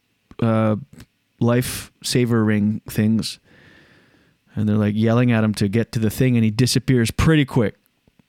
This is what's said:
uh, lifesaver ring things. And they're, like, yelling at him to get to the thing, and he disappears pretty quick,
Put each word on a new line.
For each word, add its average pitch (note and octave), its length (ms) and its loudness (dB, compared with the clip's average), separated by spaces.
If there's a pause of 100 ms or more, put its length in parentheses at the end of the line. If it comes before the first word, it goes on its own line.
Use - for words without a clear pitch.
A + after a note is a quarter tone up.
(420)
uh, A2 340 0 (640)
lifesaver A#2+ 1040 -2
ring G#2+ 440 0
things. G#2+ 500 -2 (1160)
And G#2+ 140 -2
they're, G#2 80 0
like, G#2 180 0
yelling A2+ 360 2
at A2 120 2
him G#2+ 120 0
to G#2+ 120 -2
get A2 260 -2
to A2+ 60 -4
the G#2+ 100 0
thing, B2+ 260 0
and A#2 80 2
he A2 80 2
disappears B2 600 0
pretty D#3 340 2
quick, A2 300 -2 (540)